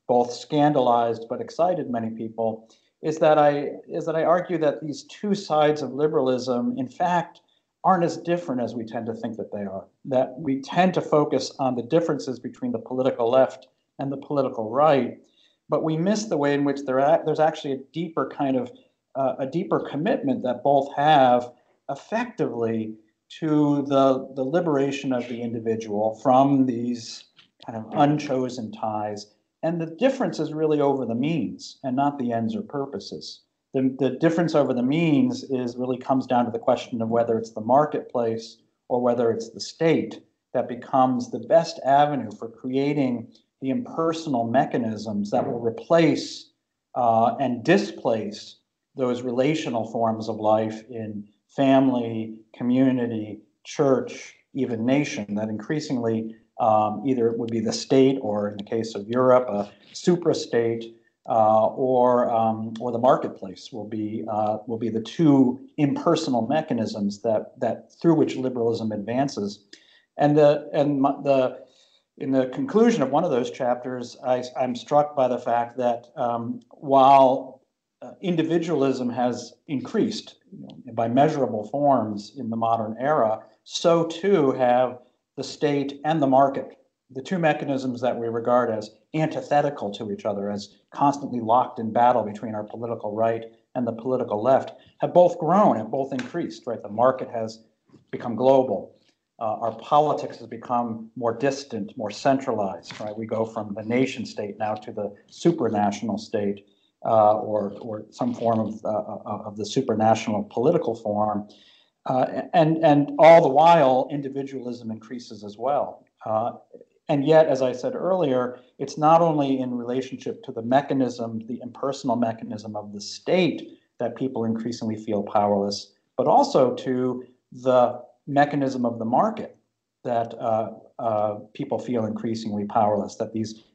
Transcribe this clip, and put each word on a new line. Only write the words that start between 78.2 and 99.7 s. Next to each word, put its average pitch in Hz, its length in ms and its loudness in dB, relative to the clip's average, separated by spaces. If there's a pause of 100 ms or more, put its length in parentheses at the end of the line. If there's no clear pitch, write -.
individualism 151 760 0
has 123 240 -2 (340)
increased, 156 600 -4 (240)
you 147 160 -18
know, - 260 -18
by 117 140 -2 (140)
measurable 127 440 0 (100)
forms 117 680 0
in 113 120 -8
the 113 140 -4
modern 110 320 -2
era, 131 320 2 (320)
so 170 420 2 (160)
too 175 300 4 (160)
have 123 220 4 (480)
the 135 60 -8
state 143 480 -2 (120)
and 156 180 0
the 135 60 4
market. 135 400 4 (500)
The 131 120 -8
two 185 100 -2
mechanisms 135 640 -2
that 120 180 0
we 117 80 -4
regard 120 420 2
as 110 220 -4 (220)
antithetical 147 840 0
to 120 60 -10 (100)
each 98 120 -10
other, 101 260 -4
as 104 240 -10 (160)
constantly 135 500 -2 (120)
locked 123 260 2
in 110 140 -6
battle 120 300 4
between 107 300 -8
our 104 200 -6
political 113 360 -8 (160)
right 113 200 -2 (300)
and 127 120 -2
the 110 160 -4
political 117 360 -2 (120)
left, 117 180 2 (320)
have 160 120 -4
both 175 260 6
grown, 170 380 4
have 113 120 -6
both 135 220 -4
increased, 123 560 -8
right? 113 160 -6
The 104 60 -12 (160)
market 131 240 2 (100)
has 110 100 -6 (640)
become 123 240 -8
global. 127 440 4 (600)
Uh, 110 160 -2 (100)
our 110 80 -2 (200)